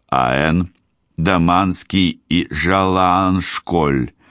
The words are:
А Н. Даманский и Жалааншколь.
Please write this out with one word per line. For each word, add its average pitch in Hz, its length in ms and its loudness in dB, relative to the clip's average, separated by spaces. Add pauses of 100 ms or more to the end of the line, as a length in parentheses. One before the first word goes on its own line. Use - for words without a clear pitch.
(120)
А 64 260 0
Н. 80 320 0 (480)
Даманский 90 1120 0
и 85 220 0
Жалааншколь. 92 1600 0 (200)